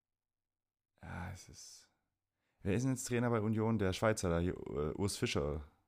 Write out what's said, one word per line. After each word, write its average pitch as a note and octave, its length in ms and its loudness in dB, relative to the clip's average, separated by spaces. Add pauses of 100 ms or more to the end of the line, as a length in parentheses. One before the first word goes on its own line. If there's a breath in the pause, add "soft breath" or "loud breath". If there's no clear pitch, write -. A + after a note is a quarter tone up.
(1040)
Ja, F2+ 280 -8
es - 180 -16
ist, - 400 -20 (720)
wer G2 120 0
ist B2 100 2
denn C3+ 80 2
jetzt B2 120 -4
Trainer A#2+ 240 0
bei A#2 140 2
Union? A2 360 2
Der F#2 140 2
Schweizer A2 380 2
da, E2+ 80 4
hier, F2 160 2
äh, D2 400 -4
Urs - 240 -2
Fischer. D2 520 -2 (180)